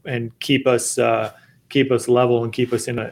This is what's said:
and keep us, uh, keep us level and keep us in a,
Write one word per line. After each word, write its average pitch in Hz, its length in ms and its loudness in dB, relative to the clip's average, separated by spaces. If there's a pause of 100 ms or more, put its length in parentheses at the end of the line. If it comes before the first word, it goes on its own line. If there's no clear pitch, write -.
and 117 360 -6
keep 135 260 0
us, 127 320 0
uh, 113 340 0 (380)
keep 135 200 2
us 120 180 0
level 123 360 4
and 113 80 -6
keep 123 200 -2
us 113 160 -2
in 120 100 -6
a, 113 140 -6